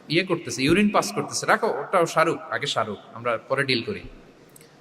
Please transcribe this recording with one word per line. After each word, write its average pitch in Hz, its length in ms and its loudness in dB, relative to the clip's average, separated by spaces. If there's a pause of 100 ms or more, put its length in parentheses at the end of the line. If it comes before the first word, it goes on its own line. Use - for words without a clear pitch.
ইয়ে 170 160 0
করতেছে, 170 380 -4
ইউরিন 190 280 4
পাস 185 220 2
করতেছে, - 340 -4
রাখো, 214 200 2
ওটাও 165 400 0
সারুক, 160 320 2 (120)
আগে 113 160 -4
সারুক, 107 320 -2 (160)
আমরা 117 240 -2 (100)
পরে 135 160 2
ডিল 123 180 2
করি।" 98 180 -6 (800)